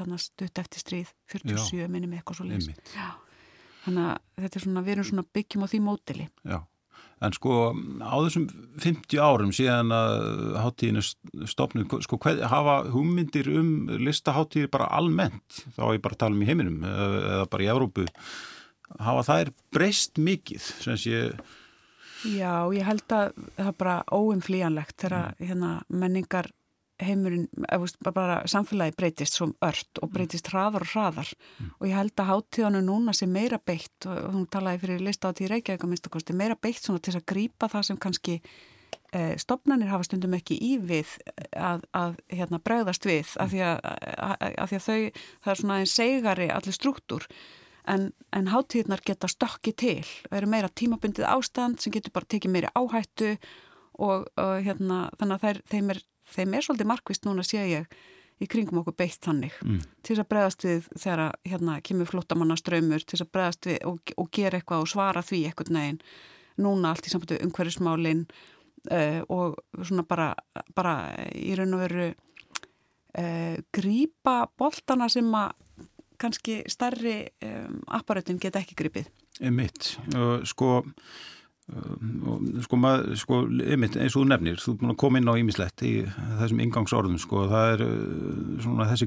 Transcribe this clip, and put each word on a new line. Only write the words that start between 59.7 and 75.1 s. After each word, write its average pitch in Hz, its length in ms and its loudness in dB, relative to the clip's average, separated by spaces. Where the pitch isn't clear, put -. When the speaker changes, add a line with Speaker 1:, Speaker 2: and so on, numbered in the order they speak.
Speaker 1:
Til - 120 -2
þess 214 60 2
að 208 80 -2
bregðast 202 400 2
við 170 200 0
þegar 175 200 -2
að, 160 140 0
hérna, 170 360 -2
kemur 180 240 0
flóttamannastraumur, 165 1000 2
til - 100 -6
þess 170 80 0
að - 80 -12
bregðast 180 340 -2
við 175 200 0
og, 175 120 -4
og 170 120 -4
gera 185 300 0
eitthvað 165 240 -2
og 160 40 -2
svara 196 340 0
því 185 240 -2
einhvern 160 340 -2
veginn 147 200 -2
núna 196 340 4
allt - 140 -6
í - 40 -4
sambandi 170 280 -2
við - 100 -2
umhverfismálin, 165 760 0
eh, 160 400 0
og 180 260 -2
svona 180 260 0
bara, 165 280 0
bara 175 200 0
í - 240 -4
raun 190 160 0
og 185 80 0
veru, 175 320 -2
eh, 165 420 -4
grípa 240 720 2
boltana 262 500 0
sem 240 240 2